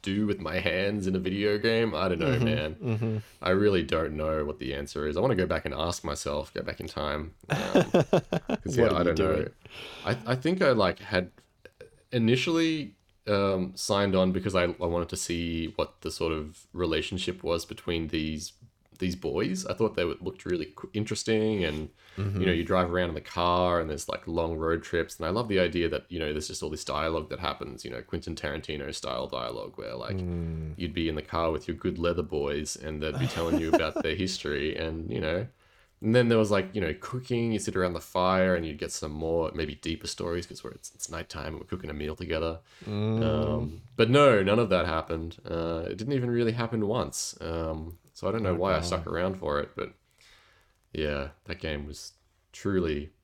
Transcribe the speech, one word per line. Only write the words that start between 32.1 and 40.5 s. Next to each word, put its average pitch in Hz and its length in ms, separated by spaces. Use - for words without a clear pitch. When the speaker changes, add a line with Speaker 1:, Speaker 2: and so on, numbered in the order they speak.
Speaker 1:
boys, 73 520
and 76 260
they'd 73 160
be - 100
telling 82 320
you 80 120
about 80 300
their 80 120
Speaker 2:
<laughs> - 20
Speaker 1:
history, 76 600
and, 82 340
you 120 100
know, 85 260
and 110 120
then 123 140
there 113 100
was, 107 120
like, 95 240
you 107 60
know, 78 180
cooking, 120 540
you 107 60
sit 101 180
around 90 160
the 82 80
fire, 92 540
and 85 120
you'd 76 120
get 78 120
some 76 220
more, 80 420
maybe 76 220
deeper - 320
stories, 87 380
'cause - 180